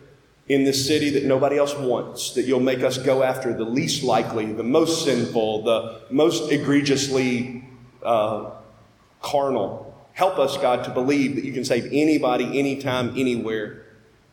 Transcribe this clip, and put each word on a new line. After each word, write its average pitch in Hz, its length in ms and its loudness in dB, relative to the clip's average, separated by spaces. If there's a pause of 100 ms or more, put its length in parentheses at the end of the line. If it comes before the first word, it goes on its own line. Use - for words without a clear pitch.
(480)
in 139 180 4
this 135 200 2
city 147 260 2
that 139 120 0
nobody 135 340 2
else 143 180 2
wants, 120 580 -4
that 123 100 0
you'll 127 160 2
make 127 240 2
us 127 140 0
go 131 260 2
after 127 300 0
the 110 100 -4
least 127 400 -2
likely, 110 480 0
the 107 120 -4
most 156 420 2
sinful, 110 580 0
the 113 460 -2
most 151 420 2
egregiously, 135 1120 0 (400)
uh, 107 480 0 (720)
carnal. 131 680 -2 (220)
Help 185 260 0
us, 139 200 0
God, 123 260 0
to 131 80 -8
believe 131 440 0
that - 100 -4
you 131 80 -8
can 123 100 -4
save 120 280 0
anybody, 139 680 0
anytime, 131 580 -2
anywhere, 110 680 -4 (480)